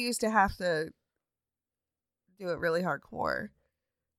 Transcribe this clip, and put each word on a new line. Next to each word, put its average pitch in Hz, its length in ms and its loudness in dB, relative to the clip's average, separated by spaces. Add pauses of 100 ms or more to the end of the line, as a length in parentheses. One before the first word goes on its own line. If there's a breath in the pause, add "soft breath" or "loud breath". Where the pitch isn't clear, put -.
used 240 180 -2
to 220 100 0
have 202 260 4
to 160 340 -2 (1500)
do 190 120 -6
it 160 80 0
really 170 240 2
hardcore. 143 680 -2 (720)